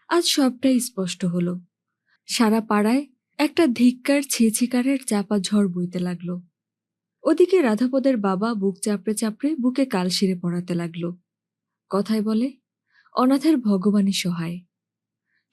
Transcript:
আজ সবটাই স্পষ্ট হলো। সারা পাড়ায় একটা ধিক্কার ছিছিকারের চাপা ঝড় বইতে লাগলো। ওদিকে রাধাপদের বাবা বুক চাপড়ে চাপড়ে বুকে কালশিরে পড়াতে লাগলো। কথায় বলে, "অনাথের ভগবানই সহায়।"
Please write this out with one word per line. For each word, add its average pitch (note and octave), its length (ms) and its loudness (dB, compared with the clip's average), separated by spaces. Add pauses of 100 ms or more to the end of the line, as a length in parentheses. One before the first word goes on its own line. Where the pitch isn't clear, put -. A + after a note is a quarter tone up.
আজ E4+ 180 0
সবটাই C4 540 2
স্পষ্ট F#3+ 460 -4
হলো। F3+ 340 -2 (680)
সারা A3 340 2
পাড়ায় A3 460 0 (300)
একটা D4+ 300 2
ধিক্কার B3 640 2
ছিছিকারের B3 760 0
চাপা G3+ 340 -2
ঝড় G3+ 280 0
বইতে F3+ 320 -6
লাগলো। F3+ 420 -6 (800)
ওদিকে F4 380 4
রাধাপদের B3+ 560 0
বাবা G3+ 360 -2
বুক G3 260 -2
চাপড়ে G#3 360 -4
চাপড়ে A#3 400 -4
বুকে B3+ 300 0
কালশিরে F#3 540 -2
পড়াতে F3 360 -4
লাগলো। E3+ 420 -6 (720)
কথায় G#3 320 -2
বলে, A3 320 -2 (600)
"অনাথের C#4 440 4
ভগবানই G3+ 540 2
সহায়।" F3 480 -4 (920)